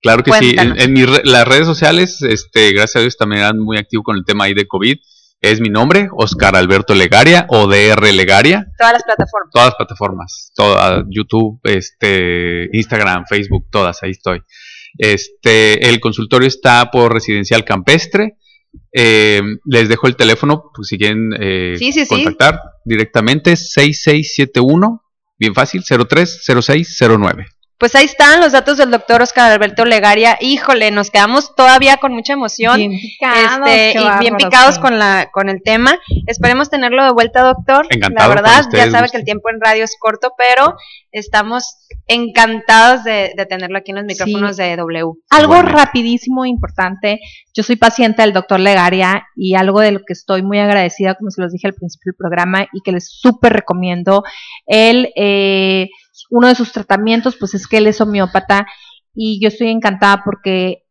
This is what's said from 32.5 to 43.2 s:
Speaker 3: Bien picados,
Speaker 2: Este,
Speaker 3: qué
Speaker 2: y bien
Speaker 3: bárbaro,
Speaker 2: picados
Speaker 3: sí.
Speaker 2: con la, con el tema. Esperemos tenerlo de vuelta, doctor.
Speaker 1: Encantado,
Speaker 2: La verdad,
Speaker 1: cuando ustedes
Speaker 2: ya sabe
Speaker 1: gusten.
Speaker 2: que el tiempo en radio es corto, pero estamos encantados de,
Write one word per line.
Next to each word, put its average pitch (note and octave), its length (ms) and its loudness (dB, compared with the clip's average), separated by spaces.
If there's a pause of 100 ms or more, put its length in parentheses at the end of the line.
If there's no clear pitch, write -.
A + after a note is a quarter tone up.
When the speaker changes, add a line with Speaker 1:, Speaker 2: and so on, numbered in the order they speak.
Speaker 3:
Bien G#3 140 -2
picados, A#3 760 -2
Speaker 2:
Este, A3 240 2
Speaker 3:
qué A3 60 -2
Speaker 2:
y G#3 200 0
bien A#3 140 0
Speaker 3:
bárbaro, G#3 60 -6
Speaker 2:
picados B3+ 380 4
Speaker 3:
sí. - 40 -10
Speaker 2:
con A#3+ 180 0
la, G3 320 0
con G3 200 -4
el F#3+ 120 -8
tema. A#3+ 360 0 (280)
Esperemos B3+ 440 -2
tenerlo C4 340 -2
de C4 80 2
vuelta, A#3 300 0
doctor. C4+ 480 2
Speaker 1:
Encantado, A3+ 400 2
Speaker 2:
La G3+ 40 2
verdad, G#3 180 2
Speaker 1:
cuando C4+ 160 4
ustedes A3+ 180 2
Speaker 2:
ya - 60 0
sabe A#3 100 2
Speaker 1:
gusten. B3 80 -2
Speaker 2:
que A#3+ 100 -6
el - 60 -12
tiempo G#3+ 240 -6
en A3+ 100 -8
radio A3 240 0
es A3 160 -10
corto, A3 380 -4
pero B3+ 360 2 (380)
estamos A3 640 -6 (300)
encantados A3+ 960 2
de, G#3 320 -4